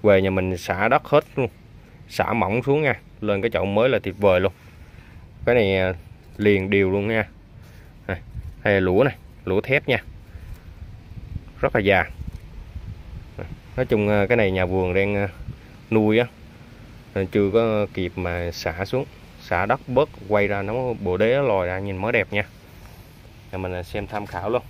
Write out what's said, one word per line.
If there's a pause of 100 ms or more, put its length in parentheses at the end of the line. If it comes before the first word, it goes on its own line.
Về
nhà
mình
xả
đất
hết (100)
luôn. (600)
Xả
mỏng
xuống
nha. (220)
Lên
cái
chậu
mới
là
tuyệt
vời
luôn. (920)
Cái
này,
à, (440)
liền
đều
luôn
nha. (800)
Này, (440)
hay
là
lũa
này, (300)
lũa
thép
nha. (1600)
Rất
là
già. (1700)
Nói
chung,
à,
cái
này
nhà
vườn
đang,
à, (640)
nuôi
á, (880)
nên
chưa
có
kịp
mà
xả
xuống. (360)
Xả
đất
bớt, (180)
quay
ra
nó (100)
bộ
đế
nó
lòi
ra
nhìn
mới
đẹp
nha. (1080)
Nhà
mình,
à,
xem
tham
khảo
luôn.